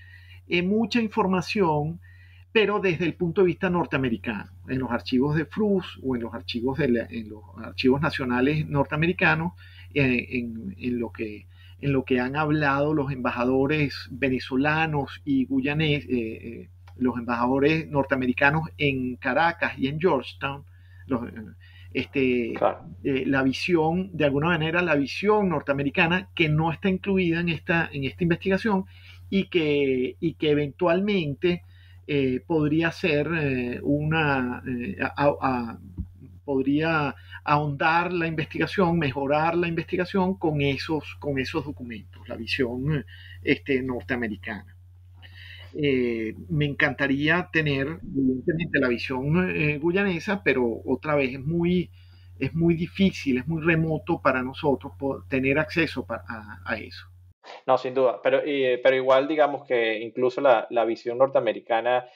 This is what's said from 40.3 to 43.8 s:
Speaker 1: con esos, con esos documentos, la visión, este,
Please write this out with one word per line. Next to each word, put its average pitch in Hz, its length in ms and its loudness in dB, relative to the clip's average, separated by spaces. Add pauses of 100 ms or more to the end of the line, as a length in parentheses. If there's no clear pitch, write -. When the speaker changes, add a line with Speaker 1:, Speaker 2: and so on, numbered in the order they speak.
Speaker 1:
con 151 240 0
esos, 139 580 -2
con 143 200 -2
esos 135 240 -4
documentos, 120 640 -12
la 123 80 -8
visión, 127 720 -2 (360)
este, 131 400 0